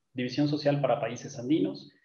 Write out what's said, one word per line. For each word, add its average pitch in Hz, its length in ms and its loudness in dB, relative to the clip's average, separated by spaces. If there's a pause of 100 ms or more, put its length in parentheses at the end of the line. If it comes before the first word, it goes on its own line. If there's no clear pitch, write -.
(140)
División 127 340 0
Social 143 320 2
para 120 180 4
Países 117 400 -6
Andinos, 151 540 0 (120)